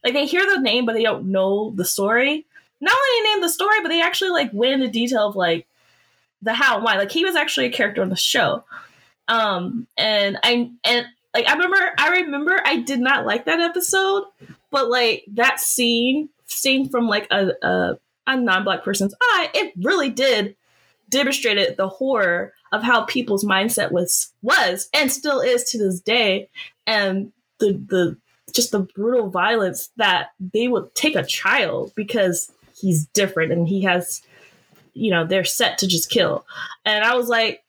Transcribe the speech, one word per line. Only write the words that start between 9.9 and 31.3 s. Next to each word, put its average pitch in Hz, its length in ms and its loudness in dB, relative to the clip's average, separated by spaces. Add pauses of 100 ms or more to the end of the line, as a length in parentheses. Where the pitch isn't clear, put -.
and 202 460 0
I, 240 300 2 (100)
and, 240 240 0 (260)
like, 247 160 2
I 277 40 4
remember, 359 260 2 (180)
I 302 120 2 (140)
remember 302 420 0
I 320 140 2
did 269 200 -4
not 262 260 2
like 214 200 -2
that 330 160 0
episode, 381 640 0 (480)
but, 269 180 0
like, 240 320 2 (120)
that 254 260 2
scene, 247 680 0 (180)
seen 269 420 0
from, 240 180 0
like, 208 240 -2
a, 196 220 0 (100)
a, 180 360 0 (280)
a 262 100 0
non-black 190 460 0
person's 196 400 -2
eye, 392 320 2
it 403 220 -2
really 277 340 0
did 220 460 0 (520)
demonstrated 220 680 0
the 190 120 -2
horror 196 640 0 (200)
of 220 100 -2
how 233 220 4
people's 208 400 -2
mindset 202 480 0
was, - 400 -2 (100)
was 214 500 0
and 285 200 2
still 277 280 -2
is 240 220 2
to 240 160 -6
this 190 220 0
day, 208 480 0 (360)
and 202 460 -2 (300)
the, 208 140 4
the, 175 420 0 (360)
just - 200 -2
the 202 80 0
brutal 208 500 -2
violence 190 680 -2
that 202 360 0 (200)
they 233 160 0
would 233 260 -2
take 311 200 0
a 156 100 0
child 196 720 -2